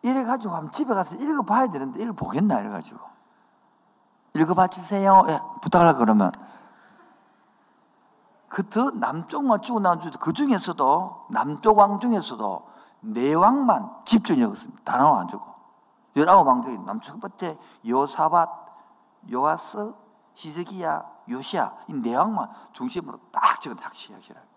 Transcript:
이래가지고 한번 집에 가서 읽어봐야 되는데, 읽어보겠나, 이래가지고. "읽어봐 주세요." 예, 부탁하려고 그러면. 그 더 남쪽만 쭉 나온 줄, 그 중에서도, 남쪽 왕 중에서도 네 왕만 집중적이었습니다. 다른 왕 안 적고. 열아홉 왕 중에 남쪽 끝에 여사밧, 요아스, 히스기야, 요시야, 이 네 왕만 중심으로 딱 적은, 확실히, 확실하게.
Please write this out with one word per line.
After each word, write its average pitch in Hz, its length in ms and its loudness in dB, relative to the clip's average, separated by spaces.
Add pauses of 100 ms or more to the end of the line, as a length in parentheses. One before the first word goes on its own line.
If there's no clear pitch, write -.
이래가지고 240 520 -2
한번 156 180 -10
집에 254 220 -2
가서 185 220 -4
읽어봐야 262 520 0
되는데, 139 340 -8
읽어보겠나, 165 580 -2
이래가지고. 101 400 -12 (1300)
"읽어봐 180 340 4
주세요." 196 600 4
예, 156 120 -2 (220)
부탁하려고 170 360 6
그러면. 107 320 4 (2250)
그 - 200 -6
더 254 220 -2
남쪽만 208 720 -2
쭉 240 180 -4
나온 175 200 2
줄, 160 120 -10
그 - 200 -4
중에서도, 185 1000 0
남쪽 202 480 4
왕 202 220 6
중에서도 113 680 -4 (320)
네 120 340 -2
왕만 214 680 2
집중적이었습니다. - 800 0
다른 123 200 0
왕 143 140 4
안 90 100 -6
적고. - 260 -16 (600)
열아홉 170 300 6
왕 127 160 2
중에 123 160 -10
남쪽 104 420 -12
끝에 180 380 -10 (280)
여사밧, 151 640 2 (840)
요아스, 165 600 -2 (420)
히스기야, 160 720 -8 (240)
요시야, 131 480 -6 (120)
이 - 60 -12
네 117 200 -4
왕만 180 340 0 (240)
중심으로 135 460 -10 (140)
딱 - 280 0
적은, 117 180 -14
확실히, - 360 -18
확실하게. - 320 -20 (100)